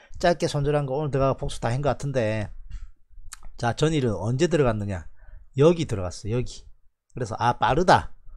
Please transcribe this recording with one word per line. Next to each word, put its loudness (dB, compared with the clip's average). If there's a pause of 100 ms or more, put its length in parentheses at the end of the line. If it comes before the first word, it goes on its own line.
(180)
짧게 2
손절한 0
거 -4
오늘 -2
들어가 2
복수 -6
다 0
한 0
것 0
같은데. -2 (1080)
자, 0
전일은 2
언제 0
들어갔느냐? 0 (520)
여기 6
들어갔어, -6
여기. -4 (500)
그래서 -6
"아, 2
빠르다. 4 (220)